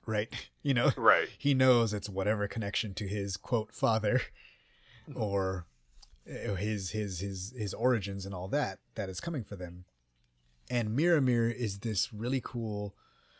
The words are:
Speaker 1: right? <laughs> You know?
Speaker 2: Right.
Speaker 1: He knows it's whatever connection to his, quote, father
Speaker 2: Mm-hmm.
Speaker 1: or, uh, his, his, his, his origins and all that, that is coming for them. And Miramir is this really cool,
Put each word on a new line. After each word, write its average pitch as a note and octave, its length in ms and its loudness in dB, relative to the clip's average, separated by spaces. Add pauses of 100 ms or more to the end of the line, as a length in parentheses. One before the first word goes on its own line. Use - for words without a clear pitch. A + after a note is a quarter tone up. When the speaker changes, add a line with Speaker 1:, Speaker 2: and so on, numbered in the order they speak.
Speaker 1:
right? A2 260 0
<laughs> - 300 -14
You C#3 120 2
know? B2 240 4
Speaker 2:
Right. F#2 280 6 (120)
Speaker 1:
He C#3+ 160 2
knows B2 400 6
it's G2+ 160 -4
whatever G2+ 360 0
connection G2+ 480 -4
to G2+ 140 -4
his, G2 300 -4
quote, - 340 -2
father A2 500 2 (840)
Speaker 2:
Mm-hmm. B2+ 140 -6
Speaker 1:
or, F#2+ 440 0 (600)
uh, A2+ 280 -4
his, G2+ 340 -2
his, G2+ 300 -4
his, G2 360 -6
his G#2 160 -4
origins G2+ 540 0
and G2 80 -6
all F#2 140 -6
that, A2 300 -2 (160)
that G2 140 -4
is F2+ 120 -6
coming E3+ 220 -4
for - 140 -10
them. F2 280 -10 (840)
And A2+ 240 0
Miramir C3 540 4
is A2 300 -2
this A2 340 -2
really A#2+ 320 -2
cool, G#2 500 -4 (460)